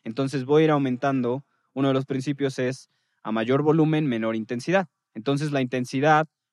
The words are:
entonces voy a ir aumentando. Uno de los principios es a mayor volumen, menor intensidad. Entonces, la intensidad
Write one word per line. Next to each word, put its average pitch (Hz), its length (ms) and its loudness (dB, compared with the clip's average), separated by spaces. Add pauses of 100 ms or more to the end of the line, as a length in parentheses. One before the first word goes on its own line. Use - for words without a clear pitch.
entonces 135 400 -4
voy 147 180 4
a - 40 6
ir 156 40 4
aumentando. 135 760 0 (300)
Uno 139 140 0
de 135 60 2
los 135 120 0
principios 139 540 -4
es 131 300 -4 (340)
a 107 80 -6
mayor 117 300 0
volumen, 156 440 2
menor 113 300 -2
intensidad. 127 500 -2 (280)
Entonces, 139 360 -2
la 139 100 0
intensidad 135 680 2 (240)